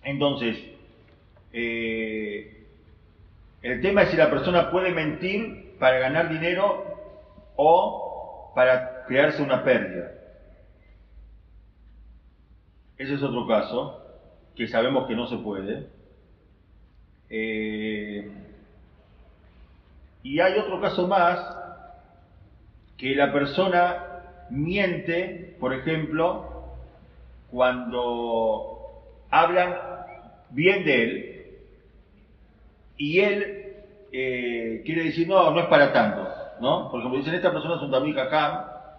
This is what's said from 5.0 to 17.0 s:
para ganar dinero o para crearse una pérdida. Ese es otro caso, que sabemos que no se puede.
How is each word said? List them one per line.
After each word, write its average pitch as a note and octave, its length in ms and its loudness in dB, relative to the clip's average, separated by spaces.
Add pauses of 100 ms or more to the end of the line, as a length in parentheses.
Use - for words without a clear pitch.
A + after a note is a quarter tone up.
para B2+ 200 4
ganar D3 300 0
dinero F3 560 0 (720)
o - 960 2
para B2+ 520 4
crearse C#3+ 360 2
una C3 220 2
pérdida. F#2 480 2 (2750)
Ese C3+ 180 -6
es C3+ 80 -2
otro A#2+ 240 -2
caso, A#2 580 0 (500)
que A2 140 -6
sabemos B2 400 2
que A2+ 80 -4
no A#2+ 100 -4
se A#2+ 120 -6
puede. G2+ 500 -8 (1400)